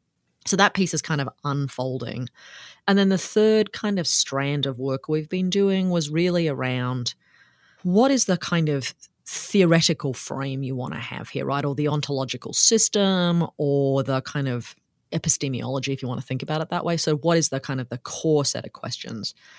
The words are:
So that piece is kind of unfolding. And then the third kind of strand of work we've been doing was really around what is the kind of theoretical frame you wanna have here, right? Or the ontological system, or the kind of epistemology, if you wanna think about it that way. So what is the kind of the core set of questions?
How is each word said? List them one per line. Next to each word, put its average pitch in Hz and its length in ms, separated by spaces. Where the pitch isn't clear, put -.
So - 100
that 202 160
piece 190 200
is 156 80
kind 143 200
of 131 80
unfolding. 131 840
And 196 100
then 196 120
the 190 80
third 214 560
kind 202 260
of 165 80
strand 139 580
of 131 140
work 135 280
we've 156 220
been 185 200
doing 190 400
was 170 200
really 170 380
around 127 680
what 208 280
is 254 140
the 180 120
kind 165 320
of 139 240
theoretical 165 840
frame 135 500
you 131 120
wanna 127 240
have - 300
here, 135 160
right? 139 200
Or 143 100
the 147 120
ontological 139 640
system, 190 920
or 139 460
the 131 180
kind 139 260
of 120 280
epistemology, 135 800
if 135 100
you 131 60
wanna 127 140
think 131 200
about 156 200
it 160 80
that 175 160
way. 170 120
So 156 200
what 170 200
is 156 120
the 135 100
kind 131 220
of 123 80
the 123 80
core 151 480
set - 200
of - 80
questions? - 600